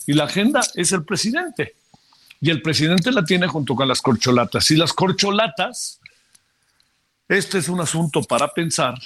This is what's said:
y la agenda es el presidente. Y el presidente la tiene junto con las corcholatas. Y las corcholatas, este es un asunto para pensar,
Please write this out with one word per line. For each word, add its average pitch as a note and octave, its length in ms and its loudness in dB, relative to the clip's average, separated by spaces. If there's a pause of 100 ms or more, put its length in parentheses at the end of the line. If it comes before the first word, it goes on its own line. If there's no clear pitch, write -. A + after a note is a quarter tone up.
y C#3+ 60 0
la D3 100 4
agenda A3+ 380 0 (120)
es E3+ 180 -2
el F#3 120 -2
presidente. A3+ 720 -4 (680)
Y C#3+ 80 2
el D#3+ 140 0
presidente E3 480 2
la B3+ 120 2
tiene F3+ 240 2
junto C#3+ 280 -2
con C3+ 120 0
las B2+ 140 0
corcholatas. A#2+ 680 2
Y D#3 40 6
las D#3+ 180 2
corcholatas, G3 1040 0 (1300)
este F#3+ 320 0
es E3 100 -4
un F3+ 120 -2
asunto D#3+ 420 0
para C#3+ 240 0
pensar, D3+ 480 -2 (100)